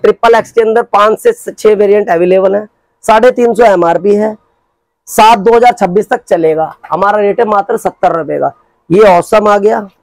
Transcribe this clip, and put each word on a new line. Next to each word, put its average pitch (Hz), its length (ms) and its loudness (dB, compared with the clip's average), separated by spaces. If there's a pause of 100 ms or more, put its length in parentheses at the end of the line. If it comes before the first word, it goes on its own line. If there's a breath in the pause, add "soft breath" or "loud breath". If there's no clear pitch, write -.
ट्रिपल 226 320 2
एक्स 226 180 -4
के 233 80 -2
अंदर 220 240 0
पांच 214 360 0
से - 320 -4
छह 214 220 0
variant 202 360 0
available 185 460 0
है, 214 100 -6 (380)
साढ़े 226 280 4
तीन 240 220 -2
सौ 226 100 2
एमआरपी 175 500 0
है, 214 220 -4 (720)
सात 220 300 2
दो 226 160 2
हज़ार 233 200 4
छब्बीस 190 360 -2
तक - 140 -6
चलेगा। 160 500 -2 (120)
हमारा 202 340 -2
rate 202 200 -2
है 233 60 0
मात्र 208 320 -2
सत्तर - 340 -4
रुपए 151 260 -6
का। 139 140 -4 (380)
ये 190 180 2
औसम 208 400 0
आ 208 100 2
गया। 214 220 -2 (220)